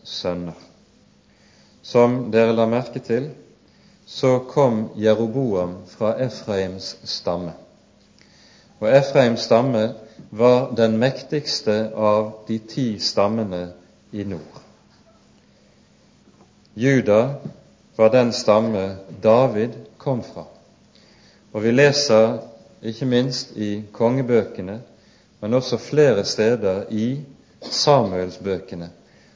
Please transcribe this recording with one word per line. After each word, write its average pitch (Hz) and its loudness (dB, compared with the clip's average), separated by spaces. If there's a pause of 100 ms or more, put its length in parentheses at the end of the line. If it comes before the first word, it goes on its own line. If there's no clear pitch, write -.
sønner. 87 -8 (1300)
Som 123 2
dere 113 4
la 113 2
merke 120 -4
til, 131 -4 (760)
så 127 0
kom 117 0 (100)
Jeroboam 107 0
fra 113 -4
Efraims 98 -6 (100)
stamme. 87 -6 (1300)
Og 107 0
Efraims 131 4
stamme 117 2 (380)
var 123 2
den 110 2
mektigste 113 -2
av 107 0
de 113 -4
ti - -6 (120)
stammene 98 -2 (420)
i 104 -8
nord. 85 -12 (2250)
Juda 110 4 (800)
var 110 6
den 120 4
stamme 104 2 (260)
David 117 4 (220)
kom 127 -4
fra. - -16 (1080)
Og 107 -4
vi 117 2
leser 123 4 (460)
ikke 113 -6
minst 127 -2
i 104 -6 (100)
kongebøkene, 117 -2 (600)
men 107 -2
også 127 -2
flere 131 2
steder 107 0
i 120 -4 (420)
Samuelsbøkene, 92 -2 (480)